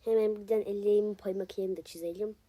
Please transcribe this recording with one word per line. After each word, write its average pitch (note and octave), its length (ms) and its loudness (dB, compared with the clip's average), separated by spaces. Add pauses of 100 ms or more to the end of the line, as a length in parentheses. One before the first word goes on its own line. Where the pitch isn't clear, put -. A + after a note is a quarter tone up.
Hemen A3 340 2
birden G#3 260 0
ellerimi, G#3 540 2
parmak F#3+ 420 -6
yerimi F#3+ 200 -2
de E3 40 -10
çizelim. F3 540 -8 (140)